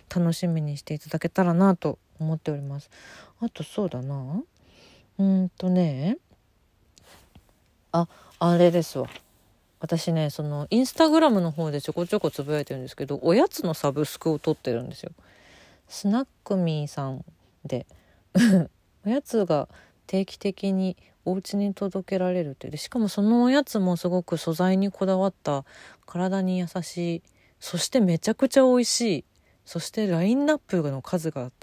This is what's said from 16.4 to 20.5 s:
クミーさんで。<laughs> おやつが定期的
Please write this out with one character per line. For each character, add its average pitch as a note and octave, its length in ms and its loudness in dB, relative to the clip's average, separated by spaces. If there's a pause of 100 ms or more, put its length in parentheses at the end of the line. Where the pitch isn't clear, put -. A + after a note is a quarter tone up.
ク G#3 100 -4
ミ D#3+ 320 0
ー - 20 -16
さ C#3 200 -8
ん C3 160 -10 (400)
で。 B2 200 -6 (480)
<laughs> F#3+ 380 4 (340)
お G3 60 -2
や C4 100 0
つ A3 240 -2
が D3+ 240 0 (380)
定 F#3+ 180 -2
期 - 120 -12
的 G3 360 -4